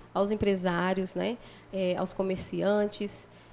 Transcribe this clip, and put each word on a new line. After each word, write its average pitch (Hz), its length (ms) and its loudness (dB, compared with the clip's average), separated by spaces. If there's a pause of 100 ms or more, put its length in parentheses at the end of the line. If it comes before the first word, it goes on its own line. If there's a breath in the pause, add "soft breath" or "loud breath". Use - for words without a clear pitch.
(160)
aos 202 160 2
empresários, 185 840 2
né, 202 240 -2 (340 loud breath)
eh, 185 240 0
aos 175 160 -2
comerciantes, 196 1160 0 (240 loud breath)